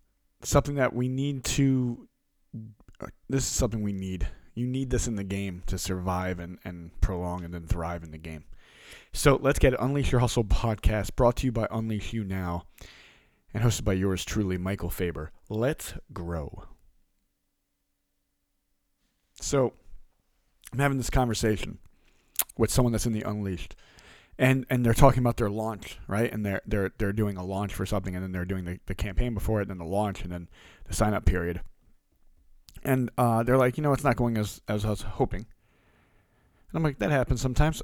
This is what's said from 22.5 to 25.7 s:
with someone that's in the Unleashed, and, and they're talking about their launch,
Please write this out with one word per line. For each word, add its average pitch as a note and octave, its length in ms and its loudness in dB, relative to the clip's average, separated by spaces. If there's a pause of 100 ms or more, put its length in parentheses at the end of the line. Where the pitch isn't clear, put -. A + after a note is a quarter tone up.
with A2+ 120 4
someone B2 220 4
that's A2 140 0
in A#2 60 0
the G#2+ 100 -2
Unleashed, G2 540 -6 (640)
and, C3 300 4
and B2 160 2
they're A2+ 100 6
talking C3 260 8
about A#2+ 160 2
their G#2+ 140 0
launch, A2 560 -6